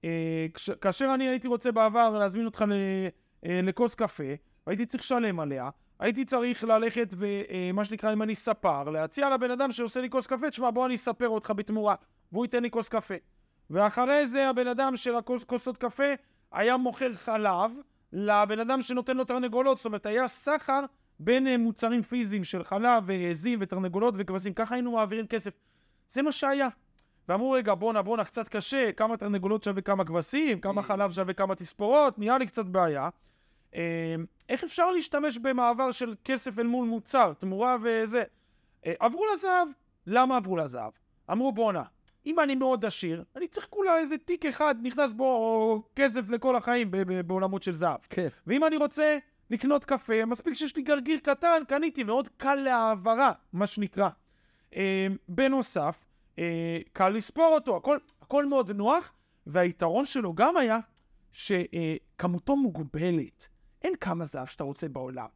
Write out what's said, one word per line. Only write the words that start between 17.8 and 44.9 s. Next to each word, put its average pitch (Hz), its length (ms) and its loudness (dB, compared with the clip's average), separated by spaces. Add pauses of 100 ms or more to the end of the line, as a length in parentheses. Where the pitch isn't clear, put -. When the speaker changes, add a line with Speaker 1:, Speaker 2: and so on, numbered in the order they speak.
Speaker 1:
לבן 208 480 2
אדם 254 220 0
שנותן 254 340 -2
לו 254 80 0
תרנגולות. 247 540 2
זאת - 80 -20
אומרת, 208 200 -6
היה 233 220 0
סחר 285 560 -2 (360)
בין, 247 260 4
אה, 254 120 2
מוצרים 233 440 0
פיזיים 214 420 -2
של 170 200 -6
חלב 226 420 4
ועזים 180 560 -2
ותרנגולות 190 540 0
וכבשים. 185 380 -4
ככה 226 200 -2
היינו 247 180 -2
מעבירים 220 340 -2
כסף. 208 240 -4 (600)
זה 262 120 0
מה 294 100 2
שהיה. 277 360 0 (600)
ואמרו, 214 220 2
"רגע, 226 240 2
בואנה, 214 280 0
בואנה, 208 220 -2
קצת 226 240 -8
קשה, 226 440 -2
כמה 220 240 0
תרנגולות 202 480 -2
שווה 196 180 -2
כמה 190 220 2
כבשים, 175 560 0
כמה 190 120 -4
Speaker 2:
בדיוק. 202 140 -2
Speaker 1:
חלב 202 240 0
שווה 180 240 -2
כמה 190 200 0
תספורות, 233 640 2
נהיה 220 200 2
לי 254 80 0
קצת 214 200 -6
בעיה. 170 420 2 (680)
אה, 165 400 -4 (340)
איך 254 160 -2
אפשר 349 260 2
להשתמש 294 480 -2
במעבר 247 520 0
של 233 240 -6 (100)
כסף 247 340 -4
אל 233 80 0
מול 240 220 0
מוצר, 226 500 2
תמורה 208 440 0
וזה?" 226 400 0 (640)
אה, 165 140 -4
עברו 269 220 2 (120)
לזהב. 359 340 0 (380)
למה 254 300 4
עברו 185 200 -2
לזהב? 123 360 -6 (400)
אמרו, 247 200 0
בואנה, 202 300 0 (460)
אם 330 120 2
אני 277 140 4
מאוד 262 300 2
עשיר, 175 400 -4 (120)
אני 330 120 -6
צריך - 220 -10
כולה 381 280 2
איזה 311 200 -2
תיק 339 280 -4
אחד, 294 360 2
נכנס 247 300 0